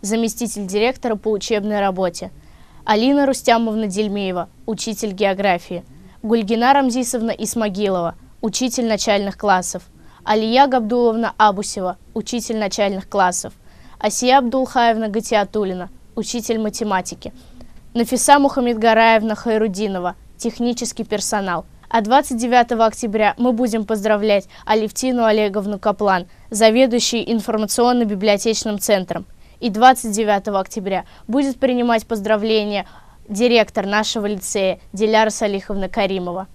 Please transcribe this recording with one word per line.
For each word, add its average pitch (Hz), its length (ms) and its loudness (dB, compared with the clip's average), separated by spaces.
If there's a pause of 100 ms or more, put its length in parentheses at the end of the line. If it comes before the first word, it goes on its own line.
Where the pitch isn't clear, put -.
заместитель 220 640 -4
директора 220 500 -2
по 214 140 -6
учебной 208 520 -2
работе, 185 500 -4 (540)
Алина 262 400 4
Рустямовна 226 640 2
Дельмиева, 196 600 -4 (160)
учитель 220 460 -6
географии, 190 720 -2 (400)
Гульгина 233 500 2
Рамзисовна 247 580 0
Исмагилова, 196 840 -2 (260)
учитель 240 460 -2
начальных 202 500 0
классов, 185 460 0 (400)
Алия 220 440 4
Габдуловна 233 680 0
Абусева, 196 600 0 (160)
учитель 226 440 -6
начальных 196 520 -2
классов, 180 440 0 (460)
Асия 247 380 2
Абдулхаевна 233 720 2
Гатиатуллина, 196 800 -2 (260)
учитель 226 440 -4
математики, 208 720 -4 (600)
Нафиса 247 460 4
Мухаммедгараевна 226 960 4
Хайрудинова, 196 800 -2 (220)
технический 233 680 -4
персонал. 196 600 -4 (240)
А 233 100 2
двадцать 247 380 2
девятого 233 480 2
октября 214 520 0
мы 247 140 2
будем 226 340 -2
поздравлять 208 600 0 (180)
Алевтину 226 600 0
Олеговну 208 520 0
Каплан, 196 480 0 (240)
заведующую 226 840 2
информационно-библиотечным 214 1500 0
центром. 185 460 -2 (340)
И 240 100 -2
двадцать 233 420 4
девятого 202 500 0
октября 190 420 -6 (240)
будет 269 320 0
принимать 240 480 0
поздравления 208 800 -2 (400)
директор 220 580 2
нашего 208 400 -2
лицея 196 540 -2 (140)
Диляра 220 360 2
Салиховна 202 600 -4
Каримова. 185 640 -4